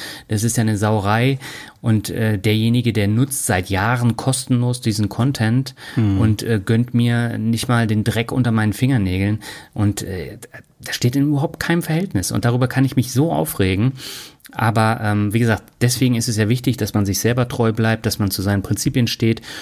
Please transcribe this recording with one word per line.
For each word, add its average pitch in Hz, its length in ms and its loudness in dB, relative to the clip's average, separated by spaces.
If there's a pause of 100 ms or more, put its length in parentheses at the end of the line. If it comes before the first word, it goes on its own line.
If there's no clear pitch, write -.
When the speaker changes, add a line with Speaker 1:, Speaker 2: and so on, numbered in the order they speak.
(280)
Speaker 1:
das 107 140 0
ist 113 140 0
ja 120 60 2
eine 110 160 2
Sauerei." 107 600 2 (440)
Und, 110 260 2
äh, 110 300 -2
derjenige, 110 560 2
der 104 140 2
nutzt 127 360 0
seit 95 240 0
Jahren 113 480 0
kostenlos 123 640 0
diesen 104 300 0
Content 123 640 0 (220)
Speaker 2:
Mhm. 101 240 2
Speaker 1:
und, 107 220 2
äh, 113 220 0
gönnt 113 300 2
mir 120 420 2
nicht 110 320 -2
mal 117 180 4
den 107 180 2
Dreck - 280 -2
unter 120 200 2
meinen 107 200 2
Fingernägeln 101 680 0 (340)
und, 104 280 0
äh, 87 360 -10 (420)
das - 140 -10
steht 123 220 0
in 143 120 2
überhaupt 147 320 -2
keinem 170 220 0
Verhältnis. 160 500 -2
Und 110 140 -2
darüber 123 220 2
kann 135 180 2
ich 131 100 -4
mich - 160 0
so 147 200 2
aufregen. 123 600 0 (600)
Aber, 110 500 0
ähm, 104 320 0
wie 117 60 2
gesagt, 113 240 0 (180)
deswegen 123 320 2
ist 113 140 -2
es 110 100 -2
ja 107 100 2
wichtig, 123 300 0
dass 107 160 -4
man 104 100 2
sich 98 140 0
selber 120 300 0
treu 113 240 0
bleibt, 110 340 0
dass 104 120 -2
man 101 120 0
zu - 100 -4
seinen 98 220 0
Prinzipien - 460 0
steht 113 340 0 (200)